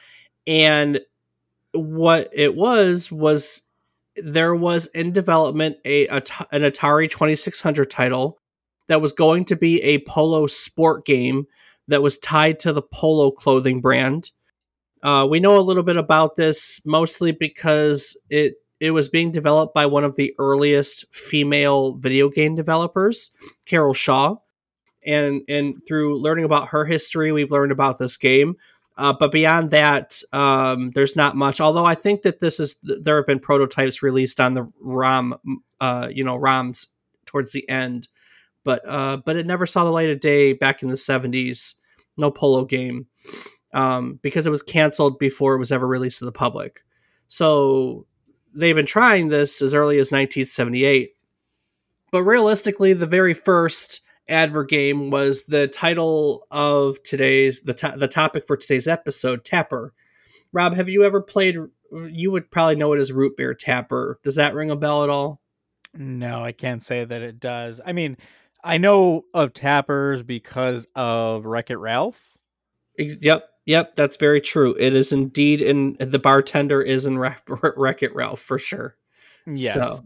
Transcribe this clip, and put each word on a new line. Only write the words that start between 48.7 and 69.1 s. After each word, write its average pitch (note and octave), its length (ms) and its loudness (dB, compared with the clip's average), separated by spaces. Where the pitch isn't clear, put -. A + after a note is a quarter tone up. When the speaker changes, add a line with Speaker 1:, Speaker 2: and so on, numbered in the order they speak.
Speaker 1:
been D3+ 100 2
trying G3+ 440 2
this D3 320 0
as C3+ 120 0
early D3 260 4
as C3+ 120 0
nineteen C3+ 340 -2
seventy-eight. B2+ 680 0
But F3+ 120 0
realistically, G#3 680 2
the F3 160 0
very F3+ 260 2
first - 680 0
Adver D3+ 380 0
game C#3+ 440 -2
was C#3 360 0
the D3 220 0
title D#3+ 840 -2
of C#3+ 520 0
today's, C3+ 600 0
the A#2+ 100 -6
to-, - 240 -8
the C#3 120 -2
topic D#3 360 -2
for C#3+ 120 -2
today's B2+ 300 -4
episode, C#3 580 -4
Tapper. - 480 -6
Rob, F3 240 0
have F3+ 140 -4
you G3+ 140 4
ever G3 180 2
played, F#3 340 0
you E3 400 -6
would F3+ 200 -6
probably E3 240 2
know D3 180 0
it D3 60 0
as C3+ 120 -2
Root C3+ 260 -2
Beer C3 160 -6
Tapper. B2+ 680 -6
Does C#3 120 -4
that D3 180 0
ring D#3 180 -6
a D3 40 -4
bell D3 280 -2
at C#3+ 60 0
all? C#3+ 320 -6
Speaker 2:
No, B2 480 -10
I A#2+ 80 -10
can't A#2+ 320 -10
say B2 220 -6
that A#2 160 -12
it A#2 180 -16
does. A#2+ 460 -10
I F3+ 80 -8
mean, D#3 240 -6
I E3+ 140 -2
know F#3 460 6